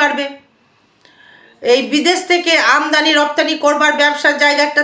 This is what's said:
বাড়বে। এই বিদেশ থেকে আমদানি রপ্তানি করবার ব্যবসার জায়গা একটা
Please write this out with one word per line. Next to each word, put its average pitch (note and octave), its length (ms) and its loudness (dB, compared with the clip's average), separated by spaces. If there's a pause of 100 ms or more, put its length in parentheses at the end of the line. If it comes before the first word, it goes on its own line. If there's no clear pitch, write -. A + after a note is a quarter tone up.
বাড়বে। C#4+ 260 -2 (1400)
এই A#3+ 180 2 (120)
বিদেশ E4 260 0 (120)
থেকে F4 220 0 (220)
আমদানি D4+ 380 0
রপ্তানি D4 420 0 (100)
করবার D4 360 2
ব্যবসার D4 420 0
জায়গা C#4+ 260 2
একটা D4 160 0